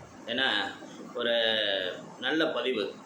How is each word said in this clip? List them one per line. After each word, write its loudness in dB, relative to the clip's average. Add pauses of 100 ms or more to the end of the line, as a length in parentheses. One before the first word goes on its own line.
(260)
ஏன்னா, 2 (640)
ஒரு 4 (640)
நல்ல 2
பதிவு 0 (120)